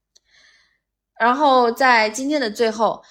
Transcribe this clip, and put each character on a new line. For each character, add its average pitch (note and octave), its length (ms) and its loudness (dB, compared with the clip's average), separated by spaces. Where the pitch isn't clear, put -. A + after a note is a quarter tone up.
然 A#3+ 160 2
后 C4 360 2
在 A#3+ 380 2
今 C4 200 -8
天 D4+ 100 -2
的 A#3+ 100 -4
最 A3 220 -2
后， G#3+ 400 -4